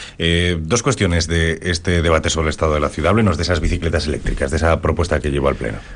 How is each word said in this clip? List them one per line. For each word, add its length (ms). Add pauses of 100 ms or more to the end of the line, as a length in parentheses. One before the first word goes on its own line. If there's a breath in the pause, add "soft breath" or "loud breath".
(180 loud breath)
Eh, 420
dos 240
cuestiones 420
de 360
este 400
debate 280
sobre 160
el 40
estado 240
de 60
la 100
ciudad. 200
Háblenos 260
de 60
esas 160
bicicletas 480
eléctricas, 460
de 60
esa 220
propuesta 380
que 140
llevó 160
al 80
Pleno. 220 (180 loud breath)